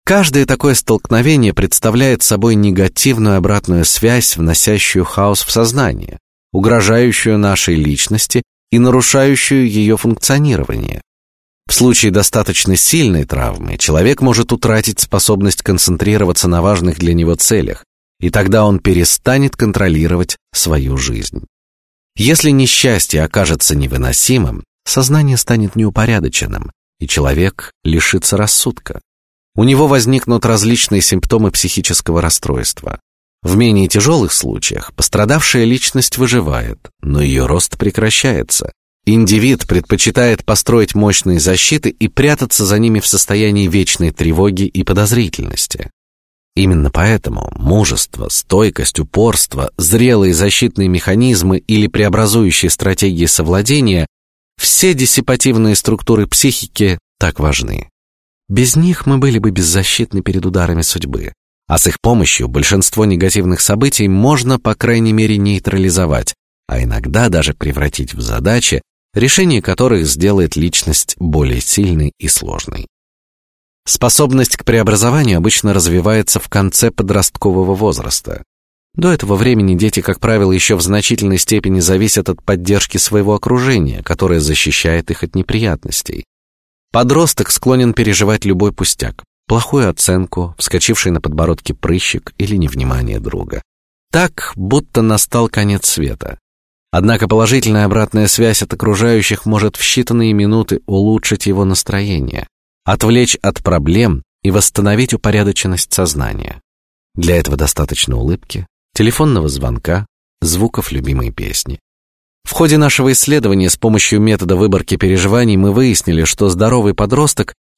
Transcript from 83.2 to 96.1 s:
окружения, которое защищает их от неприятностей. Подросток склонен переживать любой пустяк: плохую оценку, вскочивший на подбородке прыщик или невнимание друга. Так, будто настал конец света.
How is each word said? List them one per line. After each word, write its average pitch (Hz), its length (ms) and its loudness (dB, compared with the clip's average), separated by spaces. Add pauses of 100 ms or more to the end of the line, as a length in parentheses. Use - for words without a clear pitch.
окружения, 113 720 0
которое 85 360 0
защищает 78 720 -2
их - 120 -8
от 82 120 -6
неприятностей. - 920 -4 (680)
Подросток 127 560 2
склонен 127 420 2
переживать 107 520 0
любой 98 260 0
пустяк: - 540 -6 (220)
плохую 117 420 0
оценку, 90 680 -2
вскочивший - 540 -2
на 82 80 0
подбородке 78 540 -2
прыщик - 640 -4
или 101 180 -2
невнимание 65 640 -2
друга. 50 420 -8 (520)
Так, - 420 -2
будто 117 460 -2
настал 110 480 0
конец 101 400 -2
света. 65 500 -6 (520)